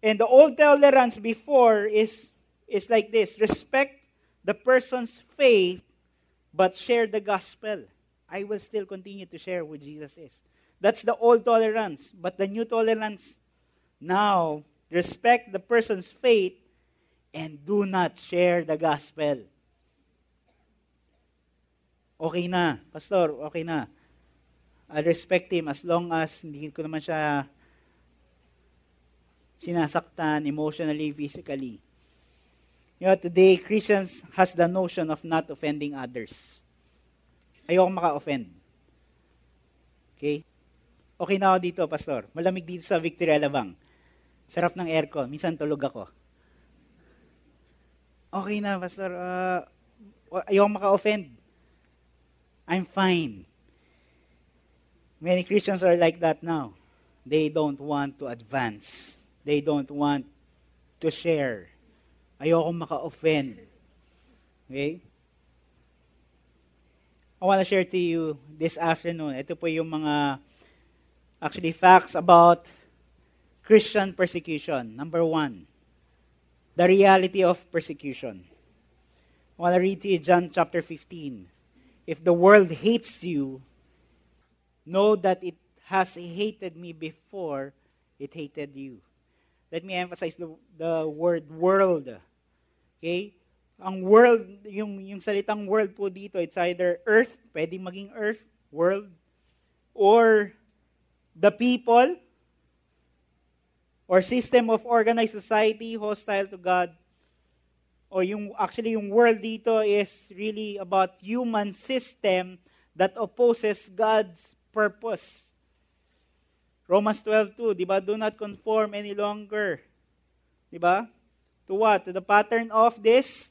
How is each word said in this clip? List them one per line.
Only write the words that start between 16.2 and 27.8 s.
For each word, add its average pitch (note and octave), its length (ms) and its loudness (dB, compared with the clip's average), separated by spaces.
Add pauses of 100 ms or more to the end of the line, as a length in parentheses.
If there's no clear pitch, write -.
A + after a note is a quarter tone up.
and D#3 260 -12
do G3+ 220 0
not F#3 320 -2
share F3 480 0
the D#3 160 -4
gospel. D3 640 -2 (2750)
Okay F3 320 -4
na, F3 400 0
Pastor, F3 440 -2 (200)
okay E3 120 -8
na. D#3+ 220 -6 (1040)
I'll D3+ 140 -4
respect F3 480 -2
him E3 160 -2
as C#3 160 -10
long E3+ 260 -2
as D#3+ 300 -6
hindi D3+ 320 -14
ko D#3+ 100 -12
naman D#3 160 -8
siya D3+ 480 -4 (2250)